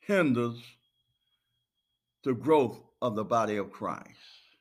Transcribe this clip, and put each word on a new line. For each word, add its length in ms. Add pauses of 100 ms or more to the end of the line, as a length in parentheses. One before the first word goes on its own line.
hinders 600 (1600)
the 100
growth 480 (200)
of 120
the 100
body 320
of 140
Christ. 760 (120)